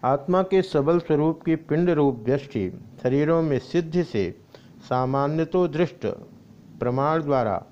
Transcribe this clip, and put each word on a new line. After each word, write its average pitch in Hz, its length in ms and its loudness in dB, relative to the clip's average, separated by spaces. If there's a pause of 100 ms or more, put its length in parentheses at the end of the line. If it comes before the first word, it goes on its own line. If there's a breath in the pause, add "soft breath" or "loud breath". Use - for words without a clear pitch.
आत्मा 143 380 2
के 190 200 2
सबल 160 360 2
स्वरूप 156 440 0
की 160 140 0
पिंड 160 340 0
रूप 139 340 2
व्यष्टि 123 560 -2 (220)
शरीरों 147 400 2
में 147 160 0
सिद्धि 170 460 -2
से 95 360 -4 (480 loud breath)
सामान्यतो 143 800 0
दृष्ट 151 380 -2 (760)
प्रमाण 139 420 0
द्वारा 123 500 0